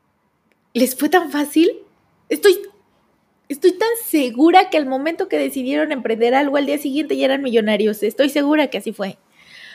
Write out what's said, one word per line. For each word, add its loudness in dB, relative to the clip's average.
les 0
fue -2
tan 2
fácil. 0
Estoy, 2
estoy 2
tan -2
segura 4
que 0
al 0
momento -4
que -2
decidieron -2
emprender 0
algo, 0
al 0
día -2
siguiente -4
ya -2
eran 0
millonarios. 0
Estoy 0
segura 0
que -8
así -8
fue. -8